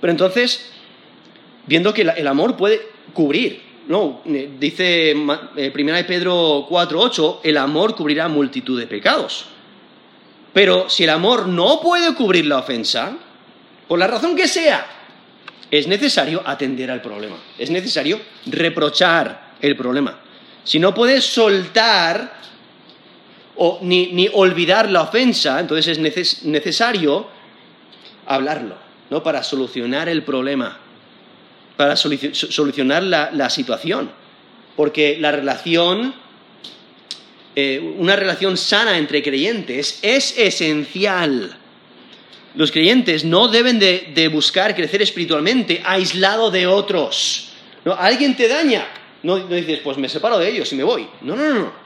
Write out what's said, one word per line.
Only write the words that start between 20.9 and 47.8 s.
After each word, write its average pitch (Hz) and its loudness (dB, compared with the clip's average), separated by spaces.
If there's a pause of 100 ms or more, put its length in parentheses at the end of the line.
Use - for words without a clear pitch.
puedes 247 2
soltar 208 2 (1160)
o 180 0
ni, 180 2
ni 180 2
olvidar 190 4
la 175 4
ofensa, 208 0
entonces 165 -2
es - -2
neces-, 156 -2
necesario 160 0 (1000)
hablarlo, 135 -4 (340)
¿no? 156 -2
Para 147 -2
solucionar 131 -4
el 165 -2
problema, 131 -4 (960)
para 143 2
solici-, 143 -2
so-, - -6
solucionar 143 0
la, 165 0
la 139 0
situación. 139 -4 (640)
Porque 151 2
la 151 0
relación, 170 0 (1400)
eh, 139 -2
una 190 4
relación 190 0
sana 208 2
entre 147 0
creyentes 143 -2
es 247 0
esencial. 160 0 (960)
Los 151 2
creyentes 170 2
no 180 4
deben 233 2
de, 180 2
de 160 4
buscar 170 0
crecer 175 -2
espiritualmente 175 0
aislado 190 0
de 180 0
otros, 190 0 (340)